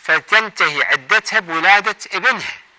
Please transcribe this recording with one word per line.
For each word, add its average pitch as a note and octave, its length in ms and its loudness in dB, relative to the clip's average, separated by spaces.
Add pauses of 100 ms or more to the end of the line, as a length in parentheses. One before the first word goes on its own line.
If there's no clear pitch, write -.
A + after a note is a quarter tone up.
فتنتهي D#3+ 800 0
عدتها G3+ 560 0
بولادة F#3+ 580 0 (160)
ابنها. F#3+ 400 -2 (260)